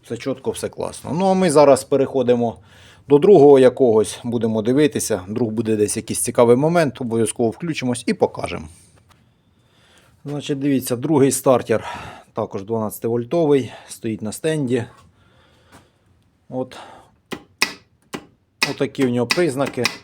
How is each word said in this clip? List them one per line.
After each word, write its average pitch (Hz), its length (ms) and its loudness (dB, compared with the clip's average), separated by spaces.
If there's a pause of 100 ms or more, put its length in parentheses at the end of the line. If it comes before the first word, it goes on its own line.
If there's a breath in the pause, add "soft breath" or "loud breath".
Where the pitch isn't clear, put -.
все 117 140 -10
чітко, 127 340 -6
все - 180 -10
класно. 90 440 -12
Ну, 180 120 -2
а 190 80 2
ми 190 180 0
зараз 139 320 6
переходимо 123 760 -2 (500 soft breath)
до 143 100 6
другого 147 420 8
якогось, 120 640 4
будемо 113 380 -4
дивитися. 123 680 0
Вдруг 110 220 -4
буде 110 260 -2
десь 104 220 -2
якийсь 110 220 -8
цікавий 120 360 4
момент, 156 460 0
обов'язково 117 480 -2
включимось 127 560 -6
і 220 80 -2
покажемо. - 540 -4 (1600 soft breath)
Значить, 143 340 -8
дивіться, 135 360 -2
другий 139 360 2
стартер, 117 540 0 (480 loud breath)
також 101 300 -8
дванадцятивольтовий, 120 1080 -2 (160 loud breath)
стоїть - 340 -10
на 107 100 -8
стенді. 127 540 -4 (1600 soft breath)
От. 127 280 -10 (1900 loud breath)
Отакі 139 340 -4
в 127 40 0
нього 120 180 -2
признаки. 135 560 -4 (200)